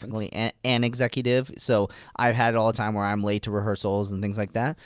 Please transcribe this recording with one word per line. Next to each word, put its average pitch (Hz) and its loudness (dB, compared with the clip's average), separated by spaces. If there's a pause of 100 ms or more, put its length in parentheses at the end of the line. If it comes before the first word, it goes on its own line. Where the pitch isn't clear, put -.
technically 107 -6
an, 113 -4 (120)
an 123 2
executive, 123 0
so 104 2 (260)
I've 120 2
had 117 4
it 117 2
all 110 4
the 110 -2
time 107 -2
where 104 0
I'm 101 0
late 104 0
to 110 -6
rehearsals 101 -2
and 95 -4
things 104 -2
like 104 -4
that. 131 -2